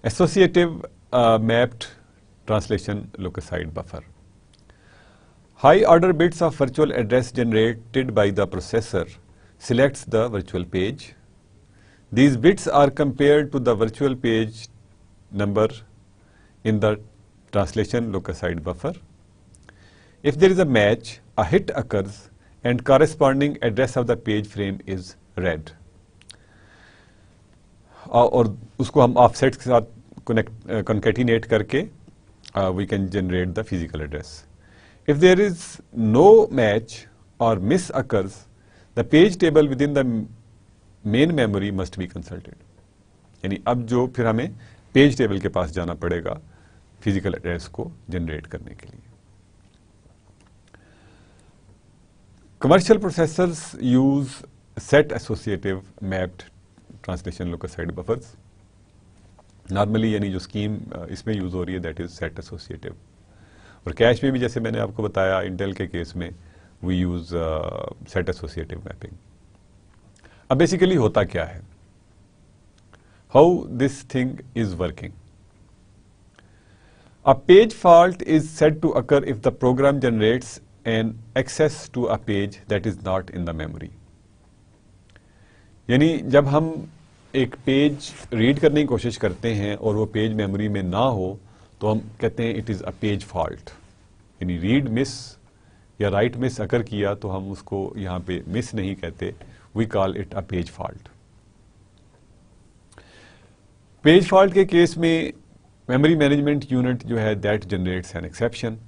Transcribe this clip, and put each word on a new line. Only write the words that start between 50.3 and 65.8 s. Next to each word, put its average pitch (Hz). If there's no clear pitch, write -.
Commercial 190
processors 165
use 139
set 151
associative 98
mapped 92
translation 90
local 80
site 85
buffers। 107
Normally 104
यानी 104
जो 92
स्कीम, 104
अ, 85
इसमें 107
यूज़ 92
हो 90
रही 90
है, 92
that 85
is -
set 80
associative। 82
और 85
कैश 120
में 135
भी 131
जैसे 120
मैंने 113
आपको 107
बताया, 95
Intel 95
के 95